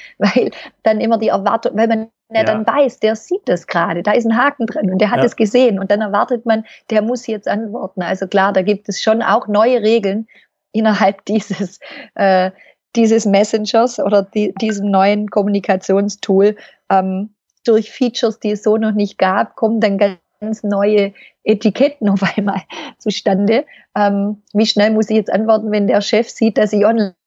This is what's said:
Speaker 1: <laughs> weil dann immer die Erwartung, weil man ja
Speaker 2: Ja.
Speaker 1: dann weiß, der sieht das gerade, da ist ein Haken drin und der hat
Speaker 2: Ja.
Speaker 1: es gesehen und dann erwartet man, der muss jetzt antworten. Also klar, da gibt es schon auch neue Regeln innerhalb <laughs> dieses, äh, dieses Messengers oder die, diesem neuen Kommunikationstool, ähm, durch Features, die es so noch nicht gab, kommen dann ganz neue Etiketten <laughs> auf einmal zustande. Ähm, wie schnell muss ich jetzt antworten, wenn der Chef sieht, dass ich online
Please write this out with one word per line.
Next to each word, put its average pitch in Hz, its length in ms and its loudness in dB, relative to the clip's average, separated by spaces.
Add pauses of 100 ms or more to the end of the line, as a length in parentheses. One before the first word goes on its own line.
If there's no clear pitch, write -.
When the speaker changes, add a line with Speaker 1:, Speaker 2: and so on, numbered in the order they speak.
Speaker 1:
<laughs> - 120 -20
weil 208 320 0 (320)
dann 220 180 2
immer 226 160 0
die 214 120 -2
Erwartung, 202 460 -2
weil 220 140 0
man 220 200 -4 (260)
ja 220 60 0
Speaker 2:
Ja. 214 40 0
Speaker 1:
dann 220 220 -2
weiß, 262 340 0
der 220 160 2
sieht - 300 -6
das 175 200 -2
gerade, 175 360 -2
da 208 100 0
ist 226 120 2
ein 226 140 0
Haken 269 280 -2
drin 214 240 -4
und 190 120 0
der 202 80 0
hat - 80 -2
Speaker 2:
Ja. - 60 2
Speaker 1:
es 233 120 0
gesehen 226 420 2
und 190 120 -4
dann 208 100 0
erwartet 220 460 -2
man, 220 180 0 (240)
der 214 140 2
muss 233 240 -4
jetzt 214 200 -8
antworten. 208 540 -6
Also 185 260 -4
klar, 196 280 2
da 190 80 2
gibt 202 260 -2
es 196 140 -6
schon 220 200 2
auch 220 260 0
neue 220 340 2
Regeln 214 440 0 (460)
innerhalb 208 520 0
<laughs> - 40 -10
dieses, 202 500 -4 (360)
äh, 190 360 2 (460)
dieses 226 300 2
Messengers 214 760 0
oder 202 220 2
die, 208 320 -4
diesem 208 360 -4
neuen 208 380 2
Kommunikationstool, 202 1300 0 (340)
ähm, 190 440 -2 (320)
durch 220 260 2
Features, 233 480 -2
die 208 120 -2
es 208 100 -6
so 214 160 2
noch 220 140 0
nicht 208 260 -2
gab, 196 360 0
kommen 220 260 0
dann 202 180 2
ganz 202 680 -4
neue 202 480 0 (320)
Etiketten 226 640 0
<laughs> - 20 2
auf 190 120 0 (140)
einmal 202 260 -2 (360)
zustande. 202 680 0 (280)
Ähm, 202 480 -2 (120)
wie 214 120 2
schnell 214 240 2
muss 214 200 0
ich 214 60 2
jetzt 208 160 0
antworten, 220 380 0
wenn 208 160 0
der 208 140 2
Chef 214 300 0
sieht, 220 280 0
dass 214 140 2
ich 208 120 2
online 214 300 0 (120)